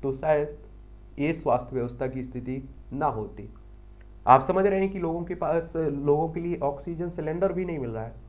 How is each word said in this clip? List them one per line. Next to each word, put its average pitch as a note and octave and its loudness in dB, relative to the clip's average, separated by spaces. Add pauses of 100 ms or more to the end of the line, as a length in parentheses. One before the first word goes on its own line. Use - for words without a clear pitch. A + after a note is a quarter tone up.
तो C3+ 0
शायद D3+ 2 (600)
ये D3+ 2
स्वास्थ्य C3 2
व्यवस्था B2 -2
की B2+ -4
स्थिति B2+ -6 (240)
ना C#3+ 0
होती। G#2+ -4 (720)
आप C3 12
समझ F#3 2
रहे F#3+ 4
हैं G3 2
कि G3 -6
लोगों E3+ 0
के F3 -6
पास, E3 0
लोगों D3 2
के E3+ -4
लिए E3+ -2
ऑक्सीजन D#3+ -4
सिलेंडर E3+ 0
भी F3+ 0
नहीं E3+ -4
मिल A#2+ -4
रहा A2 -6
है। A#2 -12 (140)